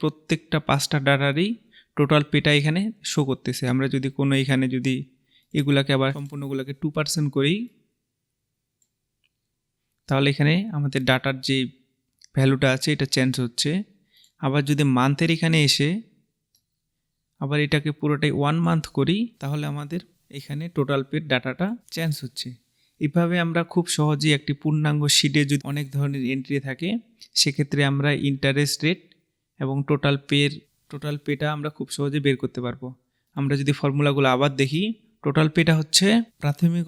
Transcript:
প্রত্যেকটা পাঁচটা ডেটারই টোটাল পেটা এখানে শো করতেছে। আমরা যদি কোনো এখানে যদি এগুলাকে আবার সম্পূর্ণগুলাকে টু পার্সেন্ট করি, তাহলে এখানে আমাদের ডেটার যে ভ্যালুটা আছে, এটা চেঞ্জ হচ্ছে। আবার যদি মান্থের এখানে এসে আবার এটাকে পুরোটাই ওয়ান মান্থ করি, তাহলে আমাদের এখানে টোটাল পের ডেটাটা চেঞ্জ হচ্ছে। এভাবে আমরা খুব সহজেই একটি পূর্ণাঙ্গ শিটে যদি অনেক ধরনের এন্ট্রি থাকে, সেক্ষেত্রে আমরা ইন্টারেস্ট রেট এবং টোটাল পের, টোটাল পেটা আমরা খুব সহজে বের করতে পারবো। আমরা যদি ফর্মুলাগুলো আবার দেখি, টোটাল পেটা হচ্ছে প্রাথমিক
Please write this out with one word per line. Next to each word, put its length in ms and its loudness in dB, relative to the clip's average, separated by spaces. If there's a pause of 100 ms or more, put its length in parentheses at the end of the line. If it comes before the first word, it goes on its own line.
প্রত্যেকটা 580 -4 (100)
পাঁচটা 380 0
ডেটারই 420 2 (480)
টোটাল 340 4
পেটা 280 2
এখানে 220 0 (300)
শো 180 0
করতেছে। 440 -4
আমরা 220 0
যদি 140 -2 (100)
কোনো 140 2 (100)
এখানে 220 2 (120)
যদি 180 0 (600)
এগুলাকে 420 2
আবার 220 2
সম্পূর্ণগুলাকে 640 -8
টু 160 -2
পার্সেন্ট 400 0
করি, 180 4 (2500)
তাহলে 240 2
এখানে 220 2 (220)
আমাদের 320 -2
ডেটার 280 0 (100)
যে 100 2 (760)
ভ্যালুটা 420 4
আছে, 180 -4
এটা 200 -2
চেঞ্জ 180 2 (120)
হচ্ছে। 260 -2 (720)
আবার 300 0
যদি 140 2 (120)
মান্থের 400 2
এখানে 220 2 (100)
এসে 200 0 (1500)
আবার 260 -2
এটাকে 320 0
পুরোটাই 400 0
ওয়ান 180 0 (100)
মান্থ 180 2 (140)
করি, 180 2 (240)
তাহলে 320 -6
আমাদের 280 -8 (380)
এখানে 260 -10 (120)
টোটাল 320 0
পের 220 -4
ডেটাটা 360 -2 (280)
চেঞ্জ 200 -2 (100)
হচ্ছে। 240 -12 (520)
এভাবে 440 0
আমরা 180 0 (100)
খুব 120 0 (120)
সহজেই 420 2
একটি 220 -4
পূর্ণাঙ্গ 420 0 (140)
শিটে 340 2
যদি 200 0
অনেক 160 -6 (100)
ধরনের 260 -2 (120)
এন্ট্রি 320 -4
থাকে, 220 -6 (520)
সেক্ষেত্রে 400 0 (100)
আমরা 200 0 (200)
ইন্টারেস্ট 540 0
রেট 160 0 (600)
এবং 160 -2 (120)
টোটাল 280 2 (120)
পের, 220 4 (400)
টোটাল 340 -8
পেটা 220 -2 (100)
আমরা 200 -6
খুব 100 -8 (100)
সহজে 300 -2
বের 160 4
করতে 240 -6
পারবো। 220 -8 (480)
আমরা 240 0
যদি 200 0
ফর্মুলাগুলো 540 2
আবার 260 2
দেখি, 220 0 (420)
টোটাল 300 2
পেটা 260 4
হচ্ছে 260 2 (340)
প্রাথমিক 480 0